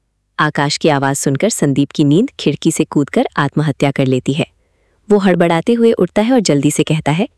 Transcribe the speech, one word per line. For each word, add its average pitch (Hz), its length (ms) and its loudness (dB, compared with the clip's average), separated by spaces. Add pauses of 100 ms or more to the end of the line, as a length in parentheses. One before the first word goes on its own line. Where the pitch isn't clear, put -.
(380)
आकाश 147 380 -2
की - 120 0
आवाज 139 280 0
सुनकर 151 340 -2
संदीप 143 400 -2
की 156 140 -2
नींद 170 260 2 (100)
खिड़की 156 320 -2
से 160 120 -2
कूदकर - 520 -2
आत्महत्या 147 540 -2
कर 135 160 -2
लेती 131 260 -2
है। 156 140 -4 (640)
वो 208 80 6
हड़बड़ाते 175 540 2
हुए 233 200 4
उठता 196 300 0
है 233 100 0
और 254 80 2
जल्दी 147 300 0
से - 120 0
कहता 156 300 -2
है, 190 260 -2